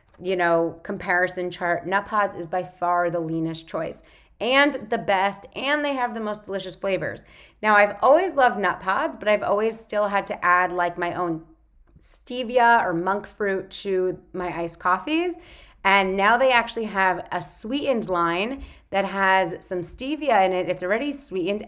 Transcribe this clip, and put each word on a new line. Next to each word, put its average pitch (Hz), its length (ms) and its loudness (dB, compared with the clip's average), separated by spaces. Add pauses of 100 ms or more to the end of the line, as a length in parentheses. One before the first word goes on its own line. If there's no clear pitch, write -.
(180)
you 185 180 -2
know, 170 460 2
comparison 180 680 -2
chart, 170 360 -2
Nut 196 200 0
Pods 202 280 0
is 170 140 -10
by 185 140 -2
far 175 480 0
the 170 100 -2
leanest 160 480 -6
choice - 340 -8 (380)
and 269 480 2
the 233 80 0
best, 196 480 -2 (100)
and 285 300 -2
they 285 80 -2
have 247 220 -2
the 226 60 -8
most 208 240 -6
delicious 185 300 -8
flavors. 180 480 -4 (400)
Now, 214 140 4
I've 202 240 4
always 311 340 4
loved 247 240 4
Nut 190 220 -2
Pods, 233 380 -2
but 202 100 -2
I've 208 140 2
always 220 360 0
still 208 300 -2
had 196 200 0
to 202 140 -6
add, 175 300 4
like, 175 240 -2
my 175 160 -2
own 165 320 -4 (560)
stevia 240 840 2
or 180 120 -2
monk 185 320 -2
fruit 190 440 -4
to 185 480 -2 (140)
my 175 260 -6
iced 170 220 -8
coffees. 311 540 0 (500)
And 190 320 4
now 208 200 4
they 262 160 4
actually 233 320 0
have 190 480 0
a 175 80 -4
sweetened 247 680 -4
line 180 560 -2 (260)
that 190 160 0
has 190 540 2
some 180 200 -6
stevia 254 640 0
in 185 80 2
it. 180 160 -2
It's 180 140 -4
already 233 300 -2
sweetened, 202 560 -6